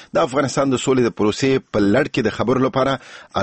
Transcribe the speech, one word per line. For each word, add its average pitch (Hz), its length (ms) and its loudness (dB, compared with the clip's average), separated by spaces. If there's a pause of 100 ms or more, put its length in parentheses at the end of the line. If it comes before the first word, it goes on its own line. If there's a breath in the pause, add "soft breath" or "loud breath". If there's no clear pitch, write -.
(160 loud breath)
د 165 120 2
افغانستان 139 420 0
د 127 160 0
سولې 131 220 2
د 101 120 -4
پروسې 123 540 0
په 107 60 0 (140)
لړ 139 200 2
کې 139 160 -2
د - 120 -6
خبرو 123 260 0
لپاره 131 320 -2 (440 loud breath)